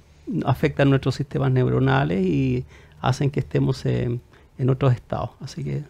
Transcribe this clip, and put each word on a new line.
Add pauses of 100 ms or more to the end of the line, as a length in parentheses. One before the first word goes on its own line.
(440)
afectan
nuestros
sistemas
neuronales
y (360)
hacen
que
estemos,
eh, (400)
en
otros
estados. (100)
Así
que